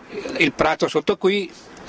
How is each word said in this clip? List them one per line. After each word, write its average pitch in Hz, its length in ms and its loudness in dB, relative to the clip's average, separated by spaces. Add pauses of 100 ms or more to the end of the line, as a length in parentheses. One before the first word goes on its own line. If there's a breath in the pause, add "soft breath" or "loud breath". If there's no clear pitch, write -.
(380)
il 151 160 2
prato 160 340 2
sotto 170 300 0
qui, 196 340 0 (380 loud breath)